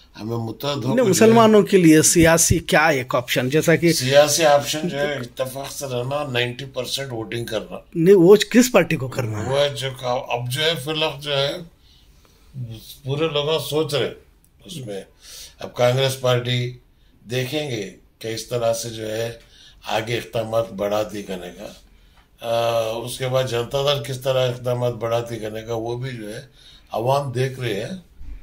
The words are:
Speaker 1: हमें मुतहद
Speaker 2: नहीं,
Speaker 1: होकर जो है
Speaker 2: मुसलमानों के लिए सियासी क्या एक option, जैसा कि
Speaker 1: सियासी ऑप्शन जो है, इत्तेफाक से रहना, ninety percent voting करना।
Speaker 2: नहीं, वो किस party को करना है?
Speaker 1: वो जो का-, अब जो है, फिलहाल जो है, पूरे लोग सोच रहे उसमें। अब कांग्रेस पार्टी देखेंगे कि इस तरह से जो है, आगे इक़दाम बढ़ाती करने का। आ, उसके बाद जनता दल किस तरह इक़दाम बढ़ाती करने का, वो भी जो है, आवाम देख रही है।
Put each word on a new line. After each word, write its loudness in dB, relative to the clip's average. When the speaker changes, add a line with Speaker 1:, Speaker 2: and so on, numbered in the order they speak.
Speaker 1:
हमें -6
मुतहद -6
Speaker 2:
नहीं, -6
Speaker 1:
होकर 0
जो 4
है 4
Speaker 2:
मुसलमानों 6
के 4
लिए 8
सियासी 4
क्या 4
एक -2
option, -2
जैसा 2
कि 2
Speaker 1:
सियासी 4
ऑप्शन 4
जो -6
है, -4
इत्तेफाक -8
से -12
रहना, -6
ninety -2
percent -8
voting -8
करना। -8
Speaker 2:
नहीं, 8
वो 10
किस 6
party 2
को -6
करना -6
है? -4
Speaker 1:
वो 0
जो -8
का-, -6
अब -4
जो -4
है, -2
फिलहाल -4
जो -8
है, -2
पूरे -2
लोग -2
सोच -2
रहे 0
उसमें। -12
अब -12
कांग्रेस 2
पार्टी -2
देखेंगे -6
कि -10
इस -10
तरह 0
से -8
जो -10
है, -6
आगे -4
इक़दाम -4
बढ़ाती -2
करने -10
का। -16
आ, 0
उसके -8
बाद 0
जनता -2
दल -6
किस -10
तरह 0
इक़दाम -2
बढ़ाती -4
करने -10
का, -8
वो -6
भी -8
जो -12
है, -14
आवाम 0
देख -4
रही -4
है। -10